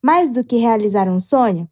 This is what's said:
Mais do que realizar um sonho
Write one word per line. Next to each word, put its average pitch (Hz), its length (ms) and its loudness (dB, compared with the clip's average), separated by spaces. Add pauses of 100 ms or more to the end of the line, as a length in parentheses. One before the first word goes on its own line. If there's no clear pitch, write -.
Mais 320 280 2
do 240 140 -4
que 240 140 -2
realizar 208 500 0
um 185 120 0
sonho 185 520 0